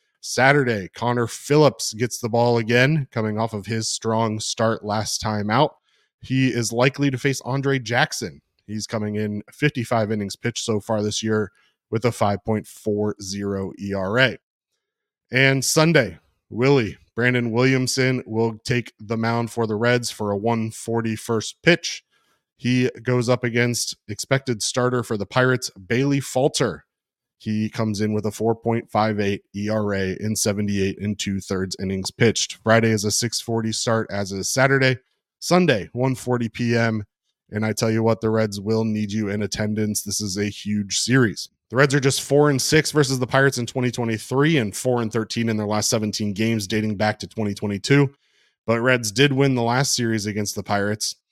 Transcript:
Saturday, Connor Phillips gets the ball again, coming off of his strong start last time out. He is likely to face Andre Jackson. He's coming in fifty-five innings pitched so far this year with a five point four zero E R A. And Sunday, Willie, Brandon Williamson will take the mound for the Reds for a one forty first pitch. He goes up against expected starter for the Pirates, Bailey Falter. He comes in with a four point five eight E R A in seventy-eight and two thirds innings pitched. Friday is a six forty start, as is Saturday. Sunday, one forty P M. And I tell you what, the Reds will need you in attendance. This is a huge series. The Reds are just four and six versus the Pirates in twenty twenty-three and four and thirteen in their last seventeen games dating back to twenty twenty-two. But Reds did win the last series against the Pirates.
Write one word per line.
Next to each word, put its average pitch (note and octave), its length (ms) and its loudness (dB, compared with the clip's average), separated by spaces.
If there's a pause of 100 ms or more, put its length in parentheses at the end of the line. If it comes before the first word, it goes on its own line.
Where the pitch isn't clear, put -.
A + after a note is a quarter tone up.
(220)
Saturday, B2 720 2
Connor A#2+ 340 0
Phillips - 680 2
gets A#2 240 -4
the A#2 100 -6
ball A#2 300 2
again, B2+ 520 2
coming G#2+ 280 -2
off A2+ 160 -2
of G2+ 120 -8
his A2+ 220 -4
strong A2 500 -2
start A2 460 -2
last G#2 360 -4
time G#2+ 300 -2
out. C3 260 2 (440)
He C3 280 0
is A2+ 260 -2
likely C#3 360 2
to C3 60 -2
face C3+ 260 -2
Andre C3+ 360 -2
Jackson. A#2 640 -2 (240)
He's G#2 200 -8
coming G#2+ 300 -4
in G#2 340 -4
fifty-five A#2 640 -2
innings G#2 240 -4
pitched - 280 -6
so A2 140 -2
far G#2+ 240 -2
this G#2+ 200 -2
year G#2+ 280 0 (400)
with A2 140 -2
a A#2 80 0
five G2+ 320 0
point A2 220 -2
four G#2 560 -4
zero G2 580 -6
E G2 140 -6
R G2 240 0
A. B2+ 180 4 (960)
And C3+ 320 4
Sunday, D#3 540 4 (320)
Willie, A#2+ 480 2 (180)
Brandon A#2+ 340 0
Williamson B2+ 760 2
will A2 380 -2
take B2 340 -2
the G#2+ 180 -6
mound A2+ 340 -2
for A#2 160 -2
the G#2+ 100 -2
Reds A#2+ 340 2
for G#2 200 -4
a G2+ 60 0
one A2+ 340 -2
forty A2+ 460 -4
first - 460 -6
pitch. - 420 0 (540)
He B2+ 320 2 (120)
goes B2 280 0
up B2 120 2
against A#2+ 540 0 (100)
expected A#2+ 560 -2
starter B2 400 0
for A2 140 -2
the G#2 80 -6
Pirates, B2+ 460 2
Bailey C3+ 500 0
Falter. B2+ 640 -2 (540)
He G#2+ 320 -2
comes G#2+ 320 -2
in G#2+ 100 0
with G#2+ 140 -2
a G#2+ 40 -2
four A2+ 240 0
point A#2 360 -2
five G#2+ 280 2
eight G2+ 260 -2 (120)
E G#2 140 -4
R G#2+ 240 0
A F#2+ 260 -2
in G#2+ 160 -4
seventy-eight G2+ 640 0
and G2+ 180 -4
two G2 220 -4
thirds F#2+ 400 -4
innings F#2+ 300 -4
pitched. - 520 0
Friday A2+ 280 4
is G#2+ 160 0
a G#2 40 0
six - 300 -2
forty A2+ 320 -4
start, A2+ 380 -2
as G2 200 -4
is F#2+ 200 -4
Saturday. C3 480 4 (400)
Sunday, D3 560 2
one B2+ 200 0
forty A#2+ 360 -2
P A#2 260 0
M. A2+ 280 0 (460)
And G#2+ 140 -2
I A2 80 0
tell A2+ 180 0
you A2+ 120 2
what, A2+ 180 2
the A2+ 80 0
Reds A2 320 0
will A2 240 0
need G#2+ 260 -2
you G#2 200 -2
in G#2 100 -2
attendance. G#2+ 600 -2
This - 180 -6
is G2 160 -6
a G2+ 80 -2
huge G#2 540 -4
series. A#2+ 500 2 (220)
The A2+ 60 -8
Reds C3+ 180 4
are C#3+ 60 2
just C3 200 2
four D3 300 4
and C3+ 100 2
six D3+ 300 2
versus C#3 280 2
the B2 80 0
Pirates C3+ 300 4
in B2 80 -2
twenty B2 260 -2
twenty-three B2+ 680 0
and G#2+ 180 -2
four B2 240 0
and A2 100 -2
thirteen A2+ 380 -2
in A2 80 0
their G#2+ 100 -2
last G#2+ 220 0
seventeen G#2+ 460 -2
games A2 320 0
dating G#2+ 320 -2
back G#2+ 220 0
to G2 60 -10
twenty G#2 280 -6
twenty-two. C3+ 580 2 (540)
But A#2 160 0
Reds B2 280 2
did C3+ 220 4
win C3+ 220 2
the A#2+ 80 0
last B2 320 0
series A2+ 320 0
against G#2 300 -4
the G2+ 60 -6
Pirates. G#2 540 -2 (160)